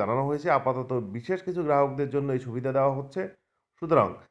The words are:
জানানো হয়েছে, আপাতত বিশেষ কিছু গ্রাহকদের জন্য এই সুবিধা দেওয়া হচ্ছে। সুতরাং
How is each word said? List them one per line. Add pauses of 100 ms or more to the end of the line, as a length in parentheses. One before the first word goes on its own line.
জানানো
হয়েছে, (100)
আপাতত (260)
বিশেষ
কিছু
গ্রাহকদের
জন্য
এই
সুবিধা
দেওয়া
হচ্ছে। (640)
সুতরাং (220)